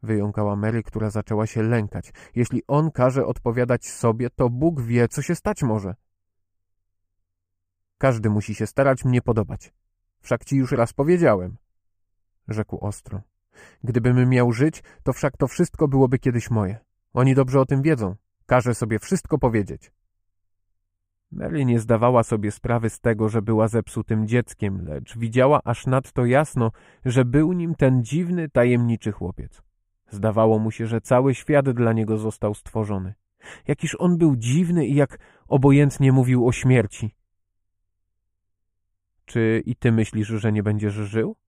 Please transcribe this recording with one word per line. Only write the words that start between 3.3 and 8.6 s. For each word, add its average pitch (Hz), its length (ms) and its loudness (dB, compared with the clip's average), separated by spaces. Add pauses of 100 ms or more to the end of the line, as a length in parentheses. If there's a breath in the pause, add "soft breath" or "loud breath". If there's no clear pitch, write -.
sobie, 117 440 -2
to 127 200 0
Bóg 143 300 -2
wie, 117 280 2
co - 140 -6
się 175 120 -2
stać - 280 -6
może”. 110 320 -2 (2000)
„Każdy 113 320 0
musi 104 240 -2
się - 120 -4